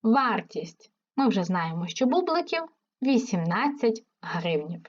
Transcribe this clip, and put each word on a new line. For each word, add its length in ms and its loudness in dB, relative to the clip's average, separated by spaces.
Вартість, 880 0
ми 120 2
вже 160 2
знаємо, 440 -2
що 180 -2
бубликів — 580 0
вісімнадцять 1040 0
гривнів. 680 -4